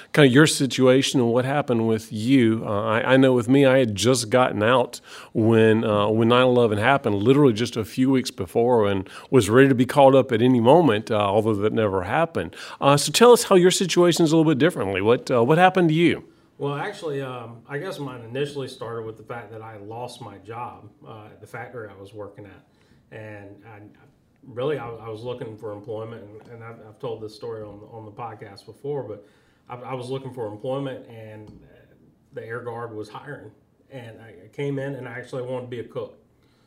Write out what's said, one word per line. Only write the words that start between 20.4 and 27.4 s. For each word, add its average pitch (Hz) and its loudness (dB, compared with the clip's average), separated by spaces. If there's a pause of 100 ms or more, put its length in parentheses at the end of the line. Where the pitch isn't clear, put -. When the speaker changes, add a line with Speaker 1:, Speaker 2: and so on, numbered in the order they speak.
Speaker 2:
uh, 110 -20
at 95 -20
the 107 -20
factory 120 -16
I 98 -20
was 98 -20
working 104 -18
at. - -20
And 104 -20
I, 110 -20 (640)
really, 131 -6
I, 117 -12
I 113 -16
was 110 -12
looking 120 -12
for 110 -12
employment, 107 -14
and, 110 -20
and 110 -20
I've, 113 -20
I've 107 -20
told 113 -12
this 107 -14
story 113 -14